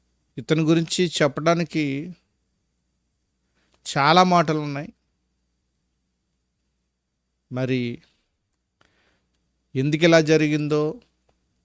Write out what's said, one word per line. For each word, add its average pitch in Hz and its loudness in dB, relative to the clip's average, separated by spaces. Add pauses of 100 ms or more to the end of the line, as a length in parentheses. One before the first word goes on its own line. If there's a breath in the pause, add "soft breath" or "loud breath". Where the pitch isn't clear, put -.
(380)
ఇతని 151 -2
గురించి 165 0 (100)
చెప్పడానికి 156 -2 (1800)
చాలా 156 4
మాటలు 170 2
ఉన్నాయి. 147 -10 (2500)
మరి 123 -6 (1700)
ఎందుకు 147 0
ఇలా 165 6
జరిగిందో, 151 0 (640)